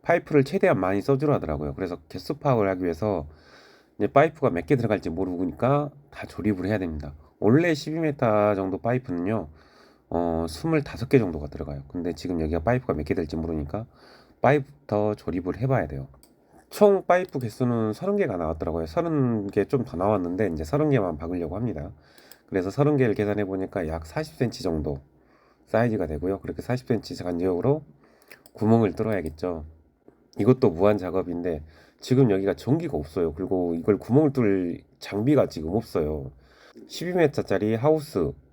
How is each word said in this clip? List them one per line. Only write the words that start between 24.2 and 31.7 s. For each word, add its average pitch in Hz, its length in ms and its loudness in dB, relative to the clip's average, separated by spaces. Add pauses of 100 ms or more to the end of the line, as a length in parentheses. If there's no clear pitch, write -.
센치 - 260 -2
정도 76 380 -2 (680)
사이즈가 110 380 0
되고요. 80 340 -4
그렇게 - 220 -8
사십 127 260 -4
센치 101 360 -2
간격으로 90 600 0 (680)
구멍을 110 400 4
뚫어야겠죠. 87 720 -4 (720)
이것도 117 340 4
무한 101 260 4
작업인데 87 680 -4 (360)